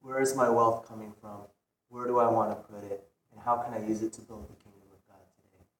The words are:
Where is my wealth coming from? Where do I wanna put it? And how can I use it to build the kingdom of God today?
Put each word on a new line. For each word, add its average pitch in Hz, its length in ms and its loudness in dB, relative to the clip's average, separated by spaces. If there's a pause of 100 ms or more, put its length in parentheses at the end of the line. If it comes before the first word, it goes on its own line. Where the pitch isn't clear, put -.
Where 135 200 -2
is 135 140 2
my 139 140 4
wealth 117 380 2
coming 107 320 -16
from? 104 220 -16 (480)
Where 120 160 -10
do 123 140 2
I 117 80 6
wanna 110 280 2
put 104 280 -16
it? 98 240 -10 (240)
And 107 100 -20
how 120 160 2
can 120 160 -6
I 110 100 -6
use 107 200 -2
it 113 100 -4
to - 80 -18
build 107 280 -18
the - 140 -20
kingdom - 200 -20 (100)
of - 140 -20
God - 180 -20 (100)
today? - 300 -20 (140)